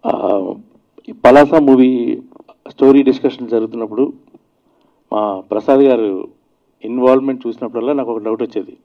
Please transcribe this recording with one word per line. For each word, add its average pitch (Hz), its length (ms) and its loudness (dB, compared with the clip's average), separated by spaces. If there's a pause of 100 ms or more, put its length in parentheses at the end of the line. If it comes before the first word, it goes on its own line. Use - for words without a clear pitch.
ఆ, 98 340 -2 (680)
ఈ - 20 -16
పలాస 143 420 4
మూవీ 127 680 2 (480)
స్టోరీ 135 340 4
డిస్కషన్ 123 460 -2
జరుగుతున్నప్పుడు 113 640 -4 (1000)
మా 104 260 -6
ప్రసాద్ 107 400 -2
గారు 113 480 0 (560)
ఇన్వాల్వ్‌మెంట్ 127 640 -2
చూసినప్పుడల్లా 117 460 -6
నాకు 127 180 -6
ఒక 113 60 -8
డౌట్ 113 260 -6
వచ్చేది. 98 420 -10